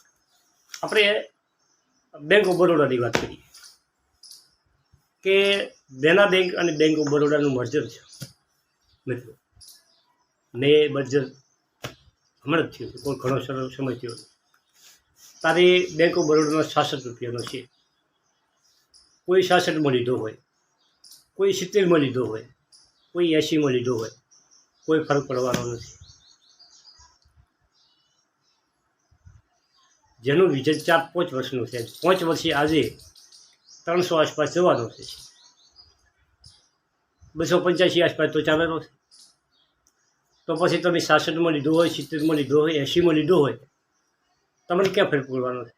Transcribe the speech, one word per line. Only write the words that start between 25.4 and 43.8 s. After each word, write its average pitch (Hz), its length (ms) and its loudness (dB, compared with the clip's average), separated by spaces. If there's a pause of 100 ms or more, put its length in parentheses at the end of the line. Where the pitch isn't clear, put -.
નથી. - 380 -12 (4000)
જેનું 160 260 4
વિઝન 147 300 0
ચાર 165 220 2 (140)
પાંચ 175 200 -4
વર્ષનું 127 320 -6
છે, 123 120 -10 (240)
પાંચ 175 200 2
વર્ષે 165 300 -2
આજે 151 300 0 (1040)
ત્રણસો 175 320 -2
આસપાસ 151 380 0
જવાનો 143 340 0
છે, - 140 -20 (2250)
બસો 160 260 0
પંચ્યાસી 175 420 2
આસપાસ 156 300 0
તો 156 80 -2
ચાલેલો 160 400 0
છે. - 100 -16 (1600)
તો 160 80 -4
પછી 170 220 0
તમે 165 200 0
સાસઠમાં 160 540 0
લીધો 147 220 -2
હોય, 165 140 4
સિત્તેરમાં 156 480 -4
લીધો 143 240 0
હોય, 160 120 0
એંશીમાં 160 420 2
લીધો 156 220 2
હોય, 131 220 2 (1080)